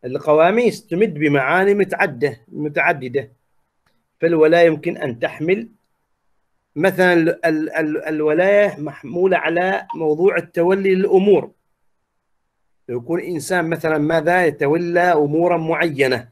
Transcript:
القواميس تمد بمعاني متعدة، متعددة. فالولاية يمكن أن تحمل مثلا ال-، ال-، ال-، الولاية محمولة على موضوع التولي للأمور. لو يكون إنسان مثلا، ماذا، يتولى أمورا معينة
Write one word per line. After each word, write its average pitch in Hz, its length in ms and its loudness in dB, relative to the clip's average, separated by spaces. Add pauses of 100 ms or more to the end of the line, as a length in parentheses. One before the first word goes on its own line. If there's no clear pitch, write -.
القواميس 156 800 2
تمد 185 260 -2
بمعاني 147 600 0
متعدة، 175 760 -2
متعددة. 139 840 -4 (920)
فالولاية 165 460 4
يمكن 160 300 -2
أن 120 220 -6
تحمل 180 500 -4 (1040)
مثلا 180 380 2
ال-، 170 320 0
ال-، 156 240 -2
ال-، 156 360 -4
الولاية 160 760 0
محمولة 165 580 -2
على 185 580 -2
موضوع 165 420 0
التولي 185 580 0
للأمور. 190 560 2 (1400)
لو 123 80 -6
يكون 156 240 -6
إنسان 170 480 -4
مثلا، 160 280 -2
ماذا، 165 480 2
يتولى 170 540 0
أمورا 170 580 2
معينة 147 760 -2